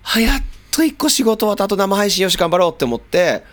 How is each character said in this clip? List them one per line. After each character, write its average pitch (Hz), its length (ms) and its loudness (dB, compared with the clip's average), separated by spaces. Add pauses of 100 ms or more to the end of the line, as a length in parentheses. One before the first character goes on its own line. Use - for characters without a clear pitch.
あ、 - 160 -2
や 226 160 2
っ 269 80 -6 (280)
と - 120 0
一 311 100 0
個 - 160 -2
仕 262 140 0
事 220 220 0
終 - 40 2
わ 202 60 0
っ - 20 -8
た 196 80 0
後、 202 100 -2
生 196 200 0
配 202 140 0
信 190 140 0
よ 190 60 0
し、 170 80 -2
頑 170 120 0
張 170 80 2
ろ 180 120 4
う 160 40 -4
っ - 40 -20
て 143 80 -2
思 120 120 -2
っ - 20 -6
て、 165 540 0